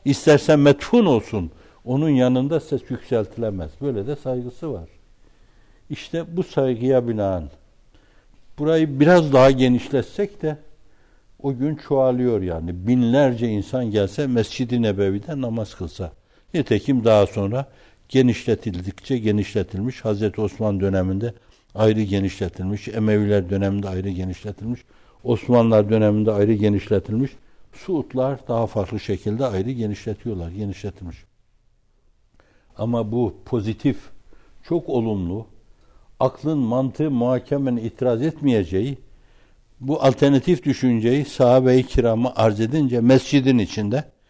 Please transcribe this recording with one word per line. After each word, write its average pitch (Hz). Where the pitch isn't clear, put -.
isterse 147
metfun 147
olsun. 104
Onun 143
yanında 127
ses 135
yükseltilemez. 107
Böyle 120
de 147
saygısı 127
var. 82
İşte 165
bu 185
saygıya 127
binaen 95
burayı 151
biraz 156
daha 135
genişletsek 127
de 151
o 139
gün 147
çoğalıyor 123
yani. 87
Binlerce 123
insan 107
gelse 104
Mescid-i 120
Nebevi'de 101
namaz 113
kılsa. 87
Nitekim 123
daha 104
sonra 107
genişletildikçe 113
genişletilmiş. 104
Hazreti 107
Osman 104
döneminde 98
ayrı 110
genişletilmiş. 98
Emeviler 104
döneminde 98
ayrı 95
genişletilmiş. 95
Osmanlılar 113
döneminde 107
ayrı 107
genişletilmiş. 104
Suudlar 135
daha 117
farklı 101
şekilde 110
ayrı 104
genişletiyorlar, 104
genişletilmiş. 95
Ama 113
bu 117
pozitif, 113
çok 165
olumlu, 110
aklın, 143
mantığı, 131
muhakemenin 127
itiraz 117
etmeyeceği 123
bu 135
alternatif 139
düşünceyi 127
sahabe-i 127
kirama 120
arz 107
edince 123
mescidin 131
içinde 107